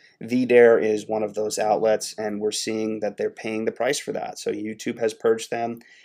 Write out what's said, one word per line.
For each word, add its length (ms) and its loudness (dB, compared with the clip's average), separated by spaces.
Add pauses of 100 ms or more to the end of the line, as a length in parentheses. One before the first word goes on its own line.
(220)
V 240 -2
dare 340 8
is 280 -2
one 160 -2
of 100 -4
those 260 -4
outlets, 580 2
and 220 -6
we're 120 -2
seeing 500 -4
that 160 -6
they're 120 -2
paying 360 -6
the 60 -2
price 280 -2
for 140 -8
that. 260 -10
So 120 -6
YouTube 480 -8
has 140 0
purged 380 0
them, 300 -6 (240)